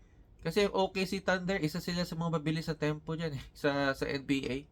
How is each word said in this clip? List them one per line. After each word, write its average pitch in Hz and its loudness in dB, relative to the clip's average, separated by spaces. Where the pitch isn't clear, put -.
Kasi 202 4
yung - -2
O 190 4
K 190 0
C 190 -4
Thunder, 185 2
isa 170 -2
sila 175 -2
sa 175 -6
mga 165 -2
mabilis 160 0
sa 156 -2
tempo 151 -2
dyan 156 -4
eh, - -12
sa, 143 2
sa - -4
N 135 -2
B 135 2
A. 123 -2